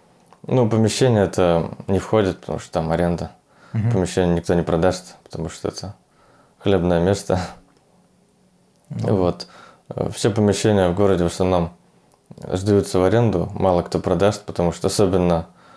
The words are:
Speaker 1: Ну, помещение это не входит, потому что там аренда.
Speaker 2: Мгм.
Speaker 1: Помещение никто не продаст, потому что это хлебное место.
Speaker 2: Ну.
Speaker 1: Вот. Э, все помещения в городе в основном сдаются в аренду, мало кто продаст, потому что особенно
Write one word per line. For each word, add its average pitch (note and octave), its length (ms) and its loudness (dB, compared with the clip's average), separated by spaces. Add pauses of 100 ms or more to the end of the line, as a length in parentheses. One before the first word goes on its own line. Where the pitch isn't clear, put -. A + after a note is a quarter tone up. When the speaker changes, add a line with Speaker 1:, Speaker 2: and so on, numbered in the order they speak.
(460)
Speaker 1:
Ну, B2+ 240 2
помещение A2 540 2
это F2 440 2 (180)
не G2 120 0
входит, F#2+ 420 0
потому - 200 -8
что - 120 -20
там D#2+ 180 -2
аренда. E2+ 420 -2 (420)
Speaker 2:
Мгм. A2 160 -2
Speaker 1:
Помещение F2+ 460 0
никто F2 180 -2
не E2+ 80 2
продаст, F2 640 -2
потому E2 260 -10
что - 180 -10
это - 260 -10 (640)
хлебное F2 440 2
место. F#2+ 340 0 (1500)
Speaker 2:
Ну. A2+ 280 -4
Speaker 1:
Вот. F2 320 -2 (420)
Э, - 240 -4
все A#2+ 160 0
помещения G2+ 580 2
в F2 60 0
городе F#2+ 300 2
в - 20 2
основном F2+ 460 0 (800)
сдаются G2 460 2
в F2+ 60 4
аренду, F#2+ 500 2
мало F#2 280 2
кто - 180 -4
продаст, F#2+ 440 0
потому E2+ 280 -2
что - 160 -4
особенно F2+ 580 0 (300)